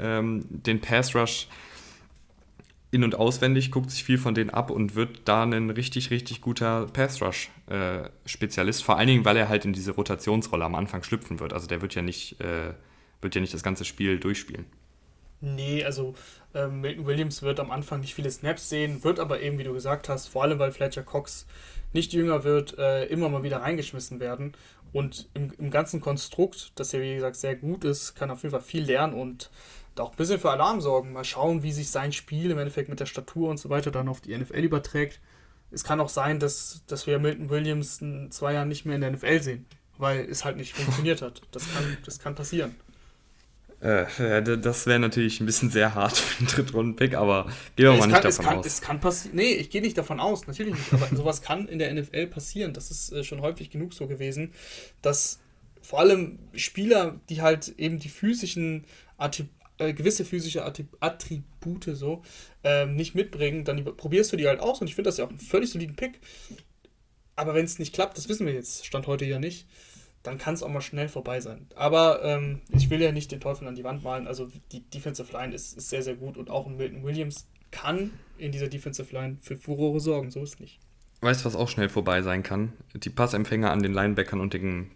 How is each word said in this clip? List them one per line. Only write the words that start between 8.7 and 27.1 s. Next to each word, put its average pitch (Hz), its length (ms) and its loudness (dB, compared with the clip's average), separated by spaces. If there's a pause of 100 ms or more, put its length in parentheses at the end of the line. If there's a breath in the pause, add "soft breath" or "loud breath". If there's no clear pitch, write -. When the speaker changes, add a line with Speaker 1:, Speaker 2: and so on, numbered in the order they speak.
Speaker 1:
Vor 98 160 6
allen 110 80 6
Dingen, 123 180 8
weil 107 120 8
er 107 120 4
halt 107 160 4
in 101 80 2
diese 95 200 -4
Rotationsrolle 101 720 0
am 82 100 0
Anfang 90 300 -2
schlüpfen 95 340 -4
wird. 80 140 -6
Also 85 160 -6
der 87 120 -2
wird 95 140 -4
ja 90 80 -2
nicht, - 380 -6
äh, 82 320 -4 (480 soft breath)
wird 92 160 -2
ja 92 40 2
nicht 92 140 -2
das 82 80 -6
ganze 95 220 -2
Spiel 95 340 0
durchspielen. - 460 -4 (800)
Speaker 2:
Nee, 143 420 -2
also, 131 300 -4 (400 loud breath)
ähm, 139 280 -2
Milton 151 240 -4
Williams 147 360 0
wird 139 180 0
am 135 100 -6
Anfang 143 300 -4
nicht 131 140 -8
viele 143 160 -4
Snaps 151 380 -4
sehen, 151 360 -2
wird 175 140 2
aber 147 220 -2
eben, 143 180 -4
wie 135 60 -6
du 131 80 -4
gesagt 139 360 -4
hast, 135 200 -4
vor 131 140 -2
allem, 147 160 4
weil 139 120 2
Fletcher 135 320 -2
Cox - 440 -6 (480 loud breath)
nicht 165 180 0
jünger 165 320 2
wird, 147 340 2
äh, 135 280 2
immer 160 220 0
mal 139 140 -2
wieder 135 200 -2
reingeschmissen 135 580 -4
werden. 127 320 -6 (400 loud breath)
Und 139 400 -4
im, 143 240 -4
im 143 140 -6
ganzen 156 300 0
Konstrukt, - 760 -2
das 135 180 -6
ja, 135 80 -2
wie 135 140 -4